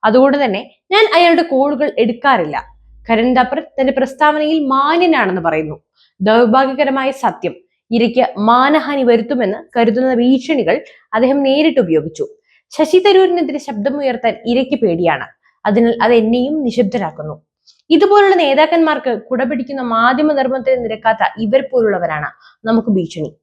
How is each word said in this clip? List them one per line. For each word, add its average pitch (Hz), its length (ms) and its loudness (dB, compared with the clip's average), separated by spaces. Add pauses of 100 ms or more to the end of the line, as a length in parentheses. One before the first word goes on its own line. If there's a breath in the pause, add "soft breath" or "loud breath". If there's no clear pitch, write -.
അതുകൊണ്ട് 262 420 2
തന്നെ 214 260 -6 (200 soft breath)
ഞാൻ 415 240 2
അയാളുടെ 339 260 4
കോളുകൾ 285 560 0
എടുക്കാറില്ല." 214 760 -2 (360)
കരൺ 233 260 2
ഥാപ്പർ 254 280 0 (180)
തന്റെ 262 160 0
പ്രസ്താവനയിൽ 302 680 0
മാന്യനാണെന്ന് 277 760 0
പറയുന്നു. 156 420 -4 (380)
ദൗർഭാഗ്യകരമായ 262 920 2
സത്യം, 185 440 -6 (360)
ഇരയ്ക്ക് 233 480 0
മാനഹാനി 262 640 2
വരുത്തുമെന്ന് 233 760 -2
കരുതുന്ന 240 340 0
ഭീഷണികൾ 247 680 0 (320 loud breath)
അദ്ദേഹം 262 300 0
നേരിട്ട് 277 360 2
ഉപയോഗിച്ചു. 160 480 -2 (420)
ശശി 320 300 2
തരൂരിനെതിരെ 359 600 2
ശബ്ദമുയർത്താൻ 247 880 -4
ഇരയ്ക്ക് 254 360 0
പേടിയാണ്. 165 460 0 (380)
അതിനാൽ 233 360 2
അത് 226 120 4
എന്നെയും 247 500 0
നിശബ്ദരാക്കുന്നു. 175 800 -4 (480 soft breath)
ഇതുപോലുള്ള 392 460 4
നേതാക്കന്മാർക്ക് 302 840 0 (100)
കുടപിടിക്കുന്ന 262 500 -4
മാധ്യമധർമ്മത്തിന് 254 1000 0
നിരക്കാത്ത 220 340 -2 (220)
ഇവർ 254 320 0
പോലുള്ളവരാണ് 180 560 -2 (400 soft breath)
നമുക്ക് 226 200 0
ഭീഷണി. 165 560 -4